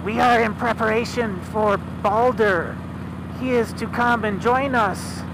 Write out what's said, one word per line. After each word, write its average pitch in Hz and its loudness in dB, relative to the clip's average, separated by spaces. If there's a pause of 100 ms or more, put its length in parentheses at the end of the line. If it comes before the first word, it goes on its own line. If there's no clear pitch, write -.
We 214 -2
are 240 6
in 220 2
preparation 220 -2 (100)
for 214 2
Balder. 208 2 (640)
He 254 -4
is 240 2
to - -6
come 240 2
and 208 -2
join 254 2
us. 196 0 (120)